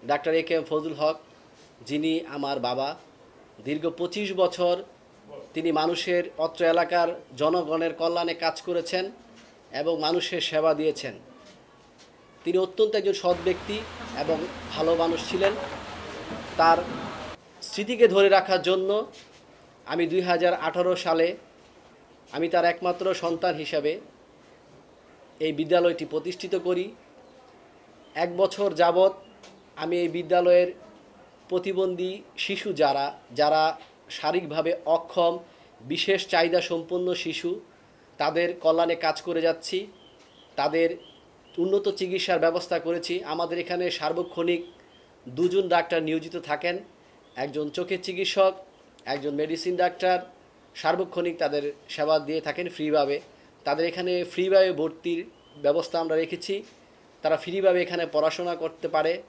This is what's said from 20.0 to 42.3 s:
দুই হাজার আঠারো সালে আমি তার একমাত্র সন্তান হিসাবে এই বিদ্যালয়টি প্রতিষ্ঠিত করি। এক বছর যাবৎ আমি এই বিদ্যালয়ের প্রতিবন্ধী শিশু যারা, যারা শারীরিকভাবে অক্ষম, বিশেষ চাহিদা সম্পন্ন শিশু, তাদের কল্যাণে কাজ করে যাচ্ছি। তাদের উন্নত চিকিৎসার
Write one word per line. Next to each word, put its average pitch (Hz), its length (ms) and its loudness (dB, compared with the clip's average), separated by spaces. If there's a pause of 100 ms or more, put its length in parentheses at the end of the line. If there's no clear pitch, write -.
দুই 180 180 2
হাজার 175 240 4 (140)
আঠারো 180 260 2 (120)
সালে 165 220 4 (1080)
আমি 160 180 -2
তার 170 200 4
একমাত্র 180 320 -2 (180)
সন্তান 170 300 0 (100)
হিসাবে 147 280 -2 (1500)
এই 160 140 0
বিদ্যালয়টি 170 540 2
প্রতিষ্ঠিত 180 400 -6 (140)
করি। 180 180 0 (1400)
এক 175 60 0 (120)
বছর 196 260 2 (140)
যাবৎ 185 320 6 (680)
আমি 170 200 -2
এই 170 140 0
বিদ্যালয়ের 175 520 6 (800)
প্রতিবন্ধী 185 600 -2 (340)
শিশু 196 240 -4 (120)
যারা, 139 240 4 (340)
যারা 151 240 6 (540)
শারীরিকভাবে 160 540 -2 (240)
অক্ষম, 170 380 2 (480)
বিশেষ 170 380 0 (140)
চাহিদা 170 360 4
সম্পন্ন 175 380 -4 (160)
শিশু, 170 260 -6 (720)
তাদের 160 260 2 (160)
কল্যাণে 165 320 4 (100)
কাজ 156 120 0 (100)
করে 165 200 0
যাচ্ছি। 165 300 -2 (840)
তাদের 160 300 2 (760)
উন্নত 196 220 2 (140)
চিকিৎসার 180 460 0